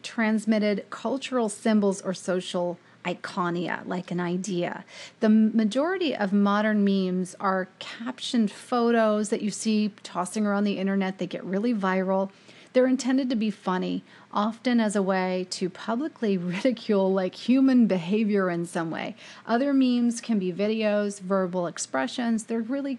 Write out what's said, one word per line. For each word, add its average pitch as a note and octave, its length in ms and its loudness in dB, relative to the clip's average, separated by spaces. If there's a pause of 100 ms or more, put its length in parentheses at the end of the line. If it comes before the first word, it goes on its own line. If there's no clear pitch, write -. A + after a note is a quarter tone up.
transmitted G#3+ 880 0
cultural B3 580 -2
symbols G3+ 540 2
or F#3+ 120 -4
social F3+ 640 -4 (260)
iconia, F3 840 -4
like F#3 240 -6
an F3 100 -2
idea. F3+ 640 -4 (360)
The A3 100 4
majority A3+ 840 2
of G3 180 -2
modern G#3 520 4
memes F#3 560 0
are F#3+ 280 0 (100)
captioned - 720 -4
photos A3+ 800 2
that A3 120 -2
you G3+ 80 -2
see G#3+ 420 0 (100)
tossing F#3+ 440 -4
around G3+ 180 2
the G3+ 140 0
internet. G3 400 -2
They F3+ 80 -4
get - 180 -8
really G3+ 300 -2
viral. F#3+ 560 0 (440)
They're B3+ 120 6
intended C4 440 2
to B3+ 60 0
be G#3+ 140 0
funny, F#3 540 -2 (260)
often A3+ 480 0
as G#3+ 160 2
a G3+ 80 2
way F#3 480 0
to F3 200 -4
publicly A#3 680 -2
<laughs> - 0 -
ridicule, F#3+ 720 0
like, F#3+ 240 0
human B3+ 520 4
behavior F#3+ 640 2
in E3+ 160 -2
some E3 240 -4
way. - 260 -8 (300)
Other C4+ 260 2
memes A#3+ 480 2
can A3 180 0
be F3+ 140 -2
videos, G#3 640 0
verbal F#3 480 0
expressions. A#3 800 -2
They're A3+ 160 -4
really C4+ 380 -4